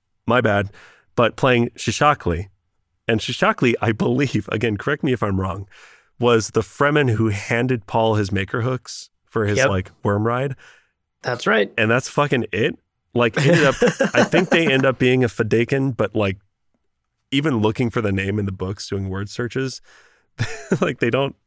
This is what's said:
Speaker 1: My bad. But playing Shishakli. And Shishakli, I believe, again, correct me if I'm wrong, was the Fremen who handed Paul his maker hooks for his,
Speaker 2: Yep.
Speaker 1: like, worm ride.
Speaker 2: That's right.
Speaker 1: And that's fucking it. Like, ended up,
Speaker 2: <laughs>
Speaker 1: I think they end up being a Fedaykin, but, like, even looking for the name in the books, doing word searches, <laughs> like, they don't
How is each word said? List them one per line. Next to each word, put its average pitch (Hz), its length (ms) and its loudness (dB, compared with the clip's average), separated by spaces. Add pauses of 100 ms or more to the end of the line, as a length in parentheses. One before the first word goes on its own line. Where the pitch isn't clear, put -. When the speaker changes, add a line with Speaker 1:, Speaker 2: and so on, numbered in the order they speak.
(260)
Speaker 1:
My 120 160 4
bad. 101 280 0 (440)
But 117 220 2
playing 120 340 2
Shishakli. 101 800 -2 (600)
And 113 120 0
Shishakli, 131 600 0
I 110 120 0
believe, 120 600 -2
again, 110 240 -2
correct 143 260 -4
me 147 100 0
if 123 100 -2
I'm 98 180 0
wrong, 95 260 -6 (540)
was 120 300 4
the 113 100 0
Fremen 143 540 0
who 110 140 2
handed 117 580 -2
Paul 113 300 2
his 101 140 0
maker 98 320 -4
hooks - 460 -6 (160)
for 110 220 -2
his, 104 120 0
Speaker 2:
Yep. 131 120 2
Speaker 1:
like, 95 200 -2 (120)
worm 104 240 0
ride. 127 280 -2 (680)
Speaker 2:
That's 123 240 -4
right. 214 320 2
Speaker 1:
And 110 120 2
that's 123 200 0
fucking 139 420 0
it. 117 240 -2 (380)
Like, 120 240 2
ended 160 260 4
up, 135 140 2
Speaker 2:
<laughs> - 40 2 (300)
Speaker 1:
I - 120 4
think 175 260 0
they 165 200 4
end 135 140 2
up 131 140 0
being 127 260 4
a 117 40 0
Fedaykin, 120 680 0
but, - 180 -2
like, 101 220 -2 (920)
even 139 300 0
looking 110 280 0
for 113 140 -2
the 101 100 0
name 98 260 -2
in 101 60 -2
the 95 80 -4
books, 95 360 -8
doing 98 200 -4
word 95 220 -6
searches, 131 500 -6 (500)
<laughs> - 520 -4
like, 156 160 -4
they 123 120 0
don't 135 240 -2 (120)